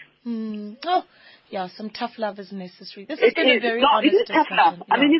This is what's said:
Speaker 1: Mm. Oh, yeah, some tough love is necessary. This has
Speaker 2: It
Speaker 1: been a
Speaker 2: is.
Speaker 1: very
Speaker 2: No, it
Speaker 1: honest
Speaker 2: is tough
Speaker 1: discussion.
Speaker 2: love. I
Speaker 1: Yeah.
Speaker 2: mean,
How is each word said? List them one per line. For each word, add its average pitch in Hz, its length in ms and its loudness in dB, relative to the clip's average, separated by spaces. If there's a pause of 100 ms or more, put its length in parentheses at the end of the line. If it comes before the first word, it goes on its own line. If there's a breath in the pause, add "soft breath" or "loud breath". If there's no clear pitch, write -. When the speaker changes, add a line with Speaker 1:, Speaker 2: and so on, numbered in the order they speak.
(260)
Speaker 1:
Mm. 220 580 -8
Oh, 349 200 0 (460 soft breath)
yeah, 185 180 -6
some 214 220 -14
tough 233 280 -8
love 208 200 -6
is 196 140 -16
necessary. 190 540 -16
This 311 140 -8
has 440 100 6
Speaker 2:
It - 60 -4
Speaker 1:
been 330 120 2
a 254 80 6
Speaker 2:
is. 220 60 -4
Speaker 1:
very 233 180 -2
Speaker 2:
No, 262 80 4
it 294 60 6
Speaker 1:
honest 220 200 2
Speaker 2:
is 208 140 2
tough 214 200 2
Speaker 1:
discussion. - 80 -10 (220)
Speaker 2:
love. - 120 -16
I 254 60 2
Speaker 1:
Yeah. 254 60 0
Speaker 2:
mean, 294 180 6